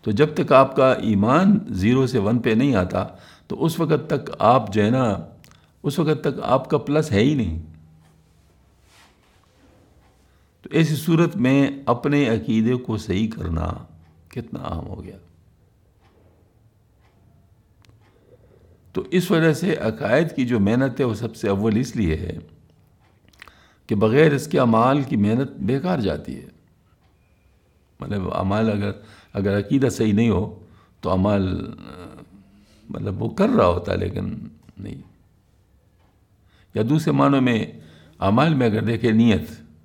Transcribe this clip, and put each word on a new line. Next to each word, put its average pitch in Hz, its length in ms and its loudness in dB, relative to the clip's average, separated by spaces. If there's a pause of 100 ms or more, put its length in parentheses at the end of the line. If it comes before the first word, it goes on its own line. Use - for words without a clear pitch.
تو 113 80 -4
جب 147 240 2
تک 139 180 0
آپ 135 240 6
کا 131 160 4
ایمان 120 640 4 (100)
زیرو 117 380 2
سے 120 120 -2
ون 107 200 0
پہ 117 120 -2
نہیں 123 240 2
آتا 92 320 0 (400)
تو - 180 -6
اس 165 160 -2
وقت 156 300 -2
تک 147 280 -4
آپ 117 340 2
جو 104 120 2
ہے 107 60 2
نا، 123 260 0 (640)
اس 143 160 -4
وقت 151 220 0
تک 147 220 -4
آپ - 280 0
کا 151 80 0
پلس 151 340 -2
ہے 101 80 2
ہی 151 140 4
نہیں۔ 85 360 -4 (3000)
تو - 100 -18
ایسی 156 240 2
صورت 170 400 2
میں 135 340 2 (160)
اپنے 143 420 0
عقیدے 110 460 0
کو 123 220 -4
صحیح 104 340 -2
کرنا 82 420 -4 (560)
کتنا - 320 -12
اہم - 260 -8
ہو - 180 -14
گیا۔ 92 120 -18 (3750)
تو - 180 -6
اس 180 200 0
وجہ 160 220 4
سے 170 240 -2
عقائد 113 600 -2
کی 127 100 0
جو 120 140 0
محنت 120 400 0
ہے 139 40 2
وہ 113 100 -2
سب 110 220 -8
سے 110 120 -4
اول 104 320 0
اس 127 160 -6
لیے 85 200 0
ہے 80 200 -8 (1500)
کہ 117 80 -2
بغیر 120 380 4
اس 139 160 -4
کے - 120 2
اعمال 123 420 4
کی 127 140 -4
محنت 110 340 0
بیکار 139 480 -2
جاتی 78 380 -4
ہے۔ - 100 -18 (1500)
مطلب 92 340 -6
اعمال 104 360 0
اگر، 101 200 -4 (420)
اگر 101 260 0
عقیدہ 135 300 0
صحیح 110 240 0
نہیں 113 180 2
ہو - 360 -4 (340)
تو - 100 -4
اعمال، 95 680 0
آ، - 280 -18 (840)
مطلب 101 340 -8
وہ 117 60 -4
کر 196 200 0
رہا 165 180 4
ہوتا 87 260 0
ہے 90 40 -2
لیکن 92 520 -6 (300)
نہیں۔ 101 240 -14 (1700)
یا 107 140 0
دوسرے 156 240 2
معنوں 139 280 2
میں 120 260 0 (540)
اعمال 127 340 2
میں 127 120 2
اگر 107 160 0
دیکھیں 113 280 0
نیت 110 320 4 (420)